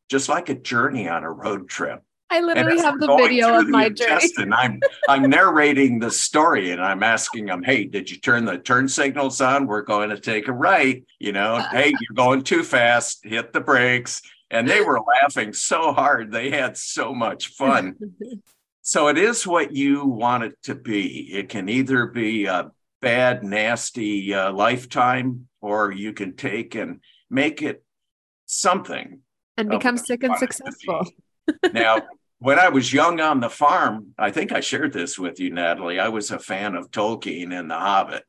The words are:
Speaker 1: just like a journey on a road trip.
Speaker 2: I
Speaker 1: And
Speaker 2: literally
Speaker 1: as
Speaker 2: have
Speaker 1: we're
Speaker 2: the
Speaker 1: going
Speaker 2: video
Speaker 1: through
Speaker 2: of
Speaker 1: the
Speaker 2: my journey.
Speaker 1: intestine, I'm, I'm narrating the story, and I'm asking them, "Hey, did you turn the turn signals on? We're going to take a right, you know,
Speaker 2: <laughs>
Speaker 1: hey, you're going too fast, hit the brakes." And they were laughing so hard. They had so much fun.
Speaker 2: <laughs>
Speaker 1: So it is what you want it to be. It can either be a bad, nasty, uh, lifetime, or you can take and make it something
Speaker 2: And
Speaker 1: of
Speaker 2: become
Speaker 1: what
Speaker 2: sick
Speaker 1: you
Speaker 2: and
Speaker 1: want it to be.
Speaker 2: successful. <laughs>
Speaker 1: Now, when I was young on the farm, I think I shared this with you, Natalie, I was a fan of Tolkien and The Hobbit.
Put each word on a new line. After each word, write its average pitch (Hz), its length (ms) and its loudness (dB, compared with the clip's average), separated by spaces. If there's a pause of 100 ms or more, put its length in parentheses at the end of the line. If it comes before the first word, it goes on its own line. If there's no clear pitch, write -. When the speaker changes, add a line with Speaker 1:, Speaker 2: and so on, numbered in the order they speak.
Speaker 1:
just 135 200 0
like 165 200 -2
a 147 60 -4
journey 127 540 -2
on 82 160 -4
a 80 80 -8
road 95 360 -6
trip. - 340 -8 (300)
Speaker 2:
I 330 40 2
Speaker 1:
And 349 100 2
Speaker 2:
literally 330 320 2
Speaker 1:
as 339 60 2
Speaker 2:
have 294 100 2
Speaker 1:
we're 277 60 -8
Speaker 2:
the 302 80 2
Speaker 1:
going 269 160 6
Speaker 2:
video 233 240 4
Speaker 1:
through 233 100 6
Speaker 2:
of - 80 4
Speaker 1:
the 285 60 0
Speaker 2:
my 220 160 4
journey. 226 240 0
Speaker 1:
intestine, - 400 0
I'm, 123 280 2 (280)
I'm 135 200 6
narrating 147 680 6
the 113 140 -2
story, 151 580 2
and 87 100 -4
I'm 95 220 0
asking 110 440 0
them, 92 180 -4
"Hey, 127 220 2
did 95 220 -8
you - 100 -14
turn 117 260 0
the 113 140 -4
turn 127 280 0
signals 135 540 -2
on? 135 260 2
We're 104 160 -2
going 104 280 -2
to 104 100 -8
take 110 260 -4
a 131 60 -4
right, 135 520 2 (140)
you 101 140 -6
know, 107 260 0
Speaker 2:
<laughs> - 140 -4
Speaker 1:
hey, 139 160 2
you're 117 260 -2
going 131 280 4
too 165 200 0
fast, 120 600 2
hit 113 280 -6
the - 80 0
brakes." 123 640 2 (280)
And 117 180 0
they 208 120 4
were 139 200 2 (220)
laughing 120 300 0
so 160 400 -2
hard. 131 380 0
They 117 200 -4
had 131 260 -2
so 127 380 -6
much 107 340 -4
fun. 120 480 0 (240)
Speaker 2:
<laughs> 226 220 -14 (400)
Speaker 1:
So 151 260 2
it 143 100 2
is 226 280 0
what 165 300 -2
you 143 280 2
want 120 380 0
it 104 120 -8 (100)
to 110 100 -8
be. - 580 -6
It 98 160 -6
can 98 200 -8
either 131 380 0
be 110 400 -2
a 90 260 -4 (280)
bad, 123 440 2
nasty, 104 880 -4
uh, 95 180 0
lifetime, 123 960 0 (140)
or 101 320 -2
you 104 200 -8
can 98 220 -10
take 113 400 -8
and 92 260 -10 (280)
make 147 340 -2
it 127 220 -6 (640)
something - 720 -4 (360)
Speaker 2:
And 214 160 -2
Speaker 1:
of 214 60 0
Speaker 2:
become 240 180 0
Speaker 1:
what 240 100 -8
Speaker 2:
sick 240 160 -4
Speaker 1:
you 262 40 0
Speaker 2:
and 247 60 0
Speaker 1:
want 247 100 -2
it 254 40 2
to - 160 -12
be. 269 80 -14
Speaker 2:
successful. 175 360 -6 (360)
<laughs> - 300 0
Speaker 1:
Now, 113 300 2 (360)
when 135 200 4
I 185 120 6
was 127 220 2
young 160 280 2
on 151 200 2
the 117 100 -2
farm, 147 680 0
I 104 120 0
think 190 200 -4
I - 100 -2
shared 139 320 -2
this 87 260 -6
with 87 200 -8
you, 90 120 -4
Natalie, 87 500 -2
I 98 80 0
was 110 220 -6
a 85 80 -8
fan 95 360 -8
of - 160 -10
Tolkien 92 640 -6
and 85 140 -10
The 80 80 -6
Hobbit. 95 500 -2